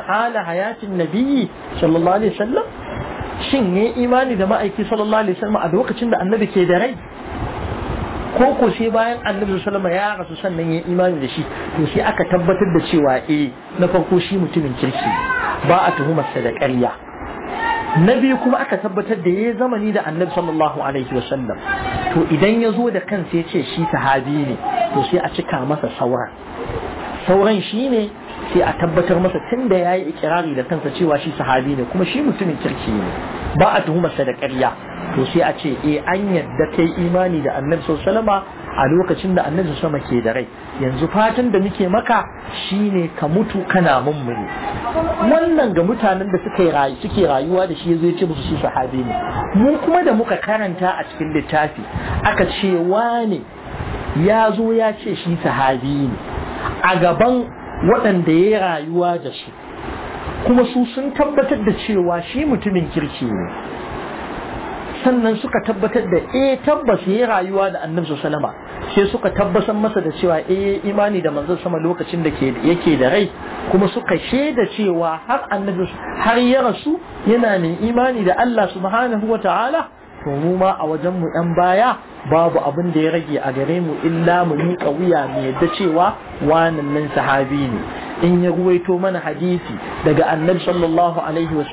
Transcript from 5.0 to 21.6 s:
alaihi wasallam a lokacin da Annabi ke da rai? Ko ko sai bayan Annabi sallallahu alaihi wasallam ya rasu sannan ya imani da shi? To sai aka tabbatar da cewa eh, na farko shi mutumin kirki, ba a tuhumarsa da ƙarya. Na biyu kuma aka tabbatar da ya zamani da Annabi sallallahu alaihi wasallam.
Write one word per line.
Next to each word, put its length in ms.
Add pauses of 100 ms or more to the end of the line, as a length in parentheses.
alaihi 100
wasallam 220
a 100
lokacin 420
da 120
Annabi 260
ke 160
da 140
rai? 160 (1400)
Ko 240
ko 160
sai 160
bayan 320
Annabi 400
sallallahu 240
alaihi 80
wasallam 0
ya 240
rasu 240
sannan 320
ya 160
imani 320
da 80
shi? 160 (320)
To 160
sai 80
aka 240
tabbatar 480
da 160
cewa 260 (140)
eh, 240 (240)
na 120
farko 300
shi 220
mutumin 400
kirki, 320 (560)
ba 160
a 80
tuhumarsa 480
da 160
ƙarya. 360 (1000)
Na 240
biyu 240
kuma 240
aka 160
tabbatar 400
da 100
ya 300
zamani 320
da 160
Annabi 240
sallallahu 480
alaihi 320
wasallam. 460 (560)